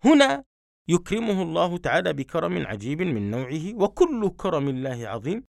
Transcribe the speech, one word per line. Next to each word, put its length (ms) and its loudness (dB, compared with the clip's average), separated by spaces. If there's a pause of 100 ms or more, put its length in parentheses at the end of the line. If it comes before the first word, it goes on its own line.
هنا 400 6 (440)
يكرمه 540 0
الله 340 0
تعالى 360 0
بكرم 540 -4
عجيب 360 -6
من 280 -2
نوعه، 440 -6
وكل 600 2
كرم 320 -2
الله 400 -6
عظيم 360 -6 (120)